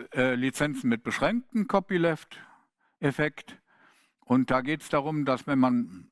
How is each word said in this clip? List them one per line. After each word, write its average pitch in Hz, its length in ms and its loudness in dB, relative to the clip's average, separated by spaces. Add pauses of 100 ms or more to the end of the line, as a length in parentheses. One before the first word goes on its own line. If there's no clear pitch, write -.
(140)
äh, 127 220 2
Lizenzen 131 520 -2
mit 117 140 0
beschränktem 202 640 -2
Copyleft-Effekt. - 1900 -4 (680)
Und 127 260 2
da 131 100 4
geht's 147 280 -6
darum, 151 360 0
dass 131 220 -2
wenn 143 100 2
man 123 540 0